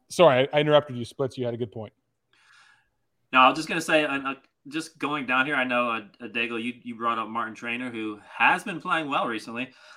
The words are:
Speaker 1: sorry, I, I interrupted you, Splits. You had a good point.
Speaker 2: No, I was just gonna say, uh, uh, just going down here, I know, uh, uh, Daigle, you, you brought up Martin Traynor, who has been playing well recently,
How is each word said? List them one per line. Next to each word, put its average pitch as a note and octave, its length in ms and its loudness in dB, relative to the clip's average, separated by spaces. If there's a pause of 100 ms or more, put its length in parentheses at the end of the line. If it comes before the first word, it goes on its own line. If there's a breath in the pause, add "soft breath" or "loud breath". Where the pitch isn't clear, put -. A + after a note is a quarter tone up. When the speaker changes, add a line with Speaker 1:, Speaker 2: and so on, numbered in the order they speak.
Speaker 1:
sorry, C#3+ 420 6
I, D3+ 60 2
I D3 40 4
interrupted D3 340 4
you, A#2+ 100 -8
Splits. - 320 -6
You B2 80 -6
had A#2+ 80 -4
a A#2 40 -10
good A2+ 140 -6
point. G#2+ 220 -14 (1400 soft breath)
Speaker 2:
No, C3 60 8
I C3 100 10
was C3+ 80 0
just D#3 100 -6
gonna F3 140 -4
say, D#3 220 2
uh, C#3 160 -4
uh, C3+ 140 -6 (340)
just D#3 300 -10
going C#3 280 -4
down B2+ 200 0
here, D3 100 -2
I C3 80 0
know, B2 280 0
uh, A2+ 100 -4 (200)
uh, A#2 60 -14
Daigle, A#2 340 -4
you, A#2+ 120 -8 (100)
you A#2+ 120 -12
brought A2+ 240 -2
up A2 80 -6
Martin A2 260 -6
Traynor, A#2+ 380 -8
who A2 360 -8
has F3 360 0
been F3 180 -10
playing D#3+ 280 -4
well D#3 180 -2
recently, A#2 420 -8 (280 soft breath)